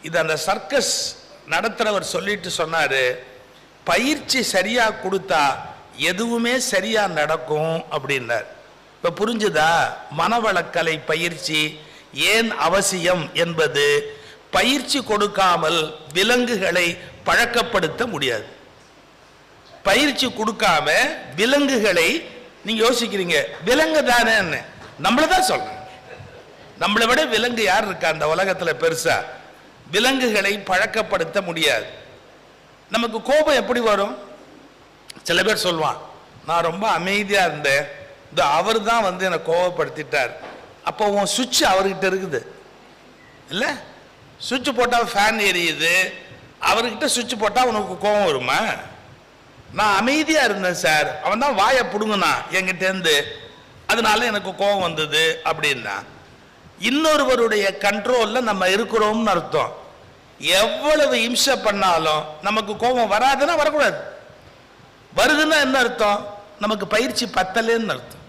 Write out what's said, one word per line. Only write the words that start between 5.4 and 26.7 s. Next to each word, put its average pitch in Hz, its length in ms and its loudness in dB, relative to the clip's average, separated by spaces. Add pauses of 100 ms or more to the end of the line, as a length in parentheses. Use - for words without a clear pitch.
எதுவுமே 233 640 -2
சரியா 214 480 0
நடக்கும்" 156 840 -2
அப்படின்னார். 131 540 -2 (580)
இப்ப 170 80 0
புரிஞ்சுதா 170 800 0 (260)
மனவளக்கலை 175 880 -2
பயிற்சி 156 760 -2 (320)
ஏன் 202 440 0
அவசியம் 175 760 0
என்பது? 147 840 0 (340)
பயிற்சி 247 540 0
கொடுக்காமல் 175 920 2 (160)
விலங்குகளை 185 880 2 (280)
பழக்கப்படுத்த 208 800 0
முடியாது. 131 400 -2 (1400)
பயிற்சி 262 440 2
கொடுக்காம 185 680 0 (420)
விலங்குகளை, 226 920 2 (360)
நீங்க 220 240 2
யோசிக்கிறீங்க, 190 560 0 (200)
விலங்கு 302 380 2
தானேன்னு, 220 600 2 (400)
நம்மள 247 260 2
தான் 370 140 4
சொல்றேன். - 380 -2 (1000)